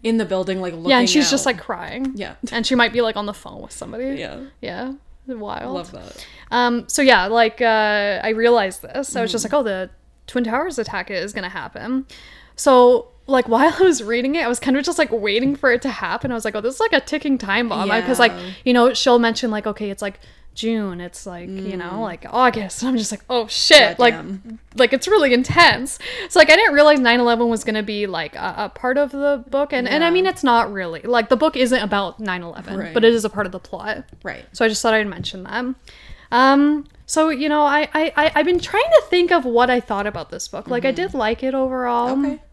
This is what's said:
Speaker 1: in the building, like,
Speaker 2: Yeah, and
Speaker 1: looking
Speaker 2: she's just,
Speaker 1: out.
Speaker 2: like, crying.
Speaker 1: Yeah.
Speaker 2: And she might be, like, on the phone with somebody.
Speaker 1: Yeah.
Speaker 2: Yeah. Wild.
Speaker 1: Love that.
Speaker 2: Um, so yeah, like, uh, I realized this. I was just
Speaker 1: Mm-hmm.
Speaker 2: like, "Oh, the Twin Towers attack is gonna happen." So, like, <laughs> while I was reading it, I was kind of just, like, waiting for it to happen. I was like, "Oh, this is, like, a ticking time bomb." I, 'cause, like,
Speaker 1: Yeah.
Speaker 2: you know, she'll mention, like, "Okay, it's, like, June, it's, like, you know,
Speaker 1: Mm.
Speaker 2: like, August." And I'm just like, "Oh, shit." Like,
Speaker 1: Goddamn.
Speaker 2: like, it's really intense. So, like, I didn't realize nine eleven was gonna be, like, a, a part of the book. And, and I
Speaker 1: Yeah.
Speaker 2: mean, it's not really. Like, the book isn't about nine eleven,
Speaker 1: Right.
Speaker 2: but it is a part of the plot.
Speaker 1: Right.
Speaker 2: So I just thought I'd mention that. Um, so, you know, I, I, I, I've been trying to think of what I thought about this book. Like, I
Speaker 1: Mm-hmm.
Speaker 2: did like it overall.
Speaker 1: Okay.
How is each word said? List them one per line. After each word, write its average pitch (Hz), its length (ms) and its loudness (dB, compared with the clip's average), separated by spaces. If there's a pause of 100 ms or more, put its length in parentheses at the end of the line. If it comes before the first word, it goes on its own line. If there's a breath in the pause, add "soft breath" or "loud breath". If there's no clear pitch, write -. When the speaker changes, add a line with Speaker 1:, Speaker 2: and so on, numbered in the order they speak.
Speaker 1:
in 226 140 0
the 220 80 0
building, 185 340 -4
like, 180 140 -6
Speaker 2:
Yeah, 165 60 -12
and 165 80 -10
Speaker 1:
looking 247 200 4
Speaker 2:
she's 294 220 2
just, 269 180 0
Speaker 1:
out. 254 60 0
Speaker 2:
like, 180 80 -6
crying. 226 540 -8
Speaker 1:
Yeah. - 180 -10 (180)
Speaker 2:
And 226 160 -4
she 262 80 2
might 233 160 2
be, 233 100 -2
like, 220 140 -2
on 208 120 -6
the 208 60 -8
phone - 280 -16
with - 100 -16
somebody. 262 480 -10
Speaker 1:
Yeah. - 200 -12 (200)
Speaker 2:
Yeah. 240 340 -10 (340)
Wild. 233 460 -10
Speaker 1:
Love 180 200 -10
that. - 320 -18 (260 loud breath)
Speaker 2:
Um, 240 380 0
so - 120 0
yeah, 220 260 4
like, 220 340 0
uh, 208 640 0
I 220 60 -4
realized 220 520 2
this. - 340 -8
I 247 60 -2
was 226 100 -2
just 226 140 -4
Speaker 1:
Mm-hmm. 247 100 -4
Speaker 2:
like, 302 40 4
"Oh, 269 40 0
the 190 260 -6 (360)
Twin 247 180 -4
Towers 262 360 -4
attack 208 320 -6
is 196 220 -6
gonna 185 160 -8
happen." 247 560 -8 (500 loud breath)
So, 247 540 6 (180)
like, 247 220 0
<laughs> - 0 -
while 277 280 4
I 370 60 4
was 311 180 4
reading 240 340 -2
it, 330 100 -2
I - 20 -2
was 247 140 -2
kind 262 160 0
of 285 80 -2
just, 339 120 -2
like, 311 140 2
waiting 226 460 -2
for 269 120 2
it 240 120 2
to 277 80 -4
happen. 208 420 -6
I 240 40 -4
was 220 100 -8
like, 214 100 -4
"Oh, 208 60 -4
this 247 140 -4
is, - 40 -16
like, 440 140 0
a 294 80 4
ticking 294 360 -2
time 214 300 -2
bomb." 196 240 -2
I, 220 100 2
'cause, 254 180 -2
like, 233 120 6
Speaker 1:
Yeah. 180 180 -12 (140)
Speaker 2:
you 254 100 0
know, 240 200 6
she'll 240 260 4
mention, 226 320 0
like, 214 160 -4
"Okay, 208 220 -6
it's, 196 120 -12
like, 202 200 -10 (340 soft breath)
June, 214 460 -4
it's, 175 260 -14
like, 180 220 -14
you 190 280 -8
know, 175 180 -10
Speaker 1:
Mm. 220 60 -8
Speaker 2:
like, 180 300 -10
August." 226 500 0
And 247 80 -2
I'm 254 80 0
just 220 140 -4
like, 202 180 -12
"Oh, 240 180 -2
shit." - 520 4
Like, 240 160 6
Speaker 1:
Goddamn. 196 440 -12 (160)
Speaker 2:
like, 247 180 2
it's 262 160 -2
really 311 240 4
intense. 254 680 4 (300 loud breath)
So, 359 100 2
like, 311 100 8
I 320 60 10
didn't 392 180 4
realize 294 280 8
nine 240 180 4
eleven 233 300 2
was 226 160 -2
gonna 214 180 -2
be, 208 240 -4
like, 165 280 -6
a, - 220 -6
a 208 120 -6
part 254 280 -2
of 285 140 0
the 285 400 -2
book. 285 220 -2
And, 254 140 -2
and 302 160 0
I 339 40 2
Speaker 1:
Yeah. 339 60 2
Speaker 2:
mean, 370 120 4
it's 370 180 -2
not 233 300 4
really. 175 300 -8
Like, 226 260 2
the 254 80 6
book 311 200 2
isn't 254 260 2
about 202 380 -4
nine 185 220 -6
eleven, 175 360 -12
Speaker 1:
Right. - 140 -10
Speaker 2:
but 233 100 2
it 226 100 8
is 226 120 0
a 208 40 -2
part 202 160 -4
of 185 60 -8
the 190 80 -12
plot. 208 460 -10 (180)
Speaker 1:
Right. - 300 -12
Speaker 2:
So - 120 -2
I 220 40 4
just 208 120 -4
thought 226 140 2
I'd 214 100 2
mention 185 380 -10
that. 240 220 -8 (680 loud breath)
Um, 277 540 4 (200)
so, 311 240 0
you 294 200 -2
know, 302 140 2
I, 294 300 2
I, 311 240 0
I, 302 180 2
I've 294 100 4
been 349 140 2
trying 427 240 -2
to 640 260 6
think 349 220 2
of 320 140 2
what 247 240 2
I 247 100 2
thought 202 280 -4
about 185 220 -10
this - 180 -12
book. - 200 -14
Like, 254 180 -4
I 269 40 2
Speaker 1:
Mm-hmm. 262 60 -2
Speaker 2:
did 359 180 -6
like 233 300 -4
it 262 100 -4
overall. 254 640 -2
Speaker 1:
Okay. 285 200 -2 (140)